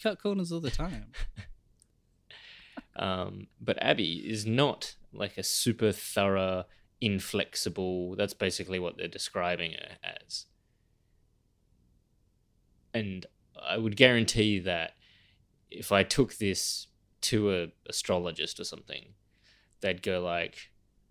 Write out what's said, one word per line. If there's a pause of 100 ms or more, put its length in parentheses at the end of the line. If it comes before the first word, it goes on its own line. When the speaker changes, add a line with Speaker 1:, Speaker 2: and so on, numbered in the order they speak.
Speaker 1:
cut
corners
all
the
time. (300)
Speaker 2:
<laughs> (1500)
Um, (120)
but
Abby (120)
is
not, (180)
like,
a
super
thorough, (360)
inflexible.
That's
basically
what
they're
describing
her
as. (2500)
And (340)
I
would
guarantee
that (800)
if
I
took
this (360)
to
a (200)
astrologist
or
something, (640)
they'd
go
like, (420)